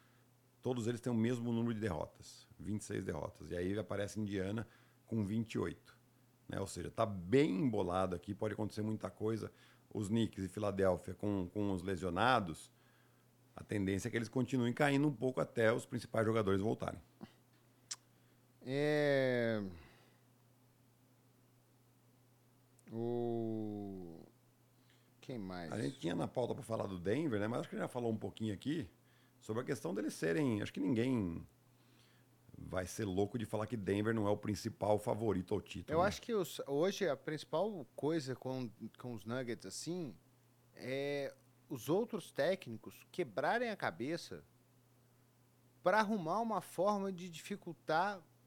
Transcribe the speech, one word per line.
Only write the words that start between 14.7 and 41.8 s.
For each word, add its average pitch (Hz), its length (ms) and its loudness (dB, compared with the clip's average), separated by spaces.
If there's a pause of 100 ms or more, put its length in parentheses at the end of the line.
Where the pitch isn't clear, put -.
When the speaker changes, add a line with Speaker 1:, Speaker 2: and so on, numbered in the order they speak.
Speaker 1:
caindo 143 340 6
um 147 60 2
pouco 127 260 0
até 113 320 4
os 127 140 0
principais 113 400 0
jogadores 107 340 4
voltarem. 107 400 -2 (1700)
Speaker 2:
É. 135 960 4 (3250)
O, 110 1300 -4 (1000)
quem 131 160 -10
mais? 90 340 -8
Speaker 1:
A 113 100 -2
gente 135 180 -4
tinha 170 160 -2
na 151 120 0
pauta 117 260 -2
pra - 100 -6
falar 110 240 -2
do 92 120 -6
Denver, 110 400 0
né? 104 80 0
Mas 123 140 -2
acho 165 80 -8
que 202 80 -8
já 180 100 -2
falou 120 240 -2
um 110 60 0
pouquinho 107 360 -4
aqui 131 340 -4 (520)
sobre 110 220 -2
a 135 40 -8
questão 156 280 -2
deles 285 200 -2
serem, 147 480 2
acho 107 120 -6
que - 60 -6
ninguém 117 640 2 (1120)
vai 90 300 -4
ser 113 180 -4
louco 101 320 0
de 110 80 -2
falar 107 220 -2
que 120 100 -4
Denver 104 360 2
não 107 140 2
é 104 40 4
o 104 60 2
principal 107 600 0
favorito 107 560 0
ao 95 80 2
título, 101 360 -4
Speaker 2:
Eu 170 40 6
Speaker 1:
né? 190 60 6
Speaker 2:
acho - 140 -2
que 240 120 -4
os, 190 320 -2
hoje 175 420 2
a 139 80 2
principal 156 720 -4 (100)
coisa 139 400 0
com, 131 340 -6 (280)
com 123 160 -8
os 104 120 -12
Nuggets, 117 400 -4
assim, 156 500 -6 (580)
é 139 600 -4 (360)
os 135 200 -6